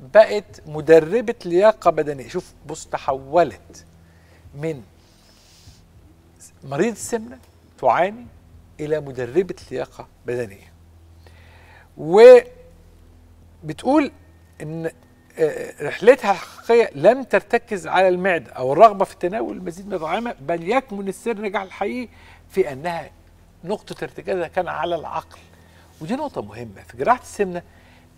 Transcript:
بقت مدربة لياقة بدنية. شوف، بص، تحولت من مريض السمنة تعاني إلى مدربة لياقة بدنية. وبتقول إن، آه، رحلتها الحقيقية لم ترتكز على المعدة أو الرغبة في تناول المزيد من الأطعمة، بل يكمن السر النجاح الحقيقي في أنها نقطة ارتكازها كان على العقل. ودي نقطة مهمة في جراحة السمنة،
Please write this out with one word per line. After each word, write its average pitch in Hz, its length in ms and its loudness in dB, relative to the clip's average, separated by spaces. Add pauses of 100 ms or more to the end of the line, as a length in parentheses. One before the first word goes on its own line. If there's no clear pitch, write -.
(140)
بقت 208 520 4
مدربة 160 680 4 (100)
لياقة 180 460 2
بدنية. 143 380 -4
شوف، 170 240 -12 (140)
بص، 156 200 -14
تحولت 135 1000 -4 (680)
من 143 280 -10 (1800)
مريض 151 280 -4
السمنة 240 460 -12 (420)
تعاني 185 460 0 (540)
إلى 151 200 -4
مدربة 139 540 -4 (160)
لياقة 131 380 -12 (180)
بدنية. 120 460 -10 (3000)
وبتقول 262 480 0 (500)
إن، 160 280 -8 (480)
آه، 139 440 -2
رحلتها 214 480 2
الحقيقية 226 640 0
لم 208 280 2
ترتكز 202 640 -4
على 180 220 2
المعدة 180 440 -2
أو 131 200 -4
الرغبة 196 320 6
في - 120 -6
تناول 208 400 -8
المزيد 180 300 -14
من 202 60 -14
الأطعمة، 185 480 -8
بل 170 320 -8
يكمن 202 360 -4
السر 208 220 -8
النجاح 208 320 -6
الحقيقي 226 460 -10 (420)
في 165 220 -2
أنها 156 380 -10 (540)
نقطة 180 400 -12
ارتكازها 170 440 -8
كان 175 200 -6
على 156 260 -6
العقل. - 440 -10 (600)
ودي 160 140 -8
نقطة 269 280 -8
مهمة 104 460 -16
في - 80 -20
جراحة 202 260 -2
السمنة، 180 400 -8 (560)